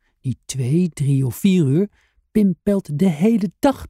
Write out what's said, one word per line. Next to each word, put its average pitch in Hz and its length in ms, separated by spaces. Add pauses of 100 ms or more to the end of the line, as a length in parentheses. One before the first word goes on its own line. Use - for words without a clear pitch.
(220)
niet 123 240
twee, 143 440
drie 139 360
of 117 100
vier 185 320
uur. 170 220 (420)
Pim 202 320
pelt 190 360
de 196 100
hele 185 500
dag - 300